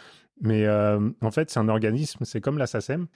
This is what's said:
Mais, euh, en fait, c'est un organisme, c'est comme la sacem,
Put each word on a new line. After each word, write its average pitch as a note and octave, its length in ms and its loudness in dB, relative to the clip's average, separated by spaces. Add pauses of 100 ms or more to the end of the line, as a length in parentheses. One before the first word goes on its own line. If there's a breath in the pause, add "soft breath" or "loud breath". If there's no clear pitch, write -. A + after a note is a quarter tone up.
(420 loud breath)
Mais, G#2+ 240 2
euh, G#2 440 2 (100)
en A2 100 0
fait, D#3 200 -2
c'est - 100 -4
un G#2+ 80 2
organisme, A2 560 0
c'est A#2+ 160 -6
comme C#3 160 -2
la C3+ 100 0
sacem, C#3+ 500 -4